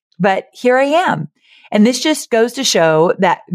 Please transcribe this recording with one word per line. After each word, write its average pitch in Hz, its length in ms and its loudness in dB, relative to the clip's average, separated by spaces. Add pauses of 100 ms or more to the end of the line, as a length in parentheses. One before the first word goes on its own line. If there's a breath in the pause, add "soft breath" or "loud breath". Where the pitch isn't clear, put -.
(180)
But 190 360 -2
here 247 240 0
I 277 80 2
am. 285 440 -2 (420 soft breath)
And 214 140 2
this 254 140 0
just 311 300 -4
goes 233 240 0
to 269 100 -8
show 160 560 2
that 185 220 0 (140)